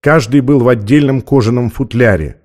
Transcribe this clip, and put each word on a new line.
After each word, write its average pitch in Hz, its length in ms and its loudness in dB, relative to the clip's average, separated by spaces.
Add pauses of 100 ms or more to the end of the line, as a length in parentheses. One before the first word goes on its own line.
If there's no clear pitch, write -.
Каждый 143 400 2
был 135 180 2
в 120 80 2
отдельном 127 540 0
кожаном 120 480 0
футляре. 107 760 -2